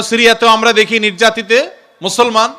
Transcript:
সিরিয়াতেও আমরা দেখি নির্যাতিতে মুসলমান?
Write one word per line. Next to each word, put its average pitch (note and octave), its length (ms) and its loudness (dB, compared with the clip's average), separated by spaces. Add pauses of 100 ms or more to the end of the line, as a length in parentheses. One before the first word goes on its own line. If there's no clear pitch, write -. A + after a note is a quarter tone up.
সিরিয়াতেও A#3 540 2
আমরা A3+ 160 0
দেখি G#3+ 280 0
নির্যাতিতে G#3+ 580 -2 (440)
মুসলমান? A3+ 460 0 (100)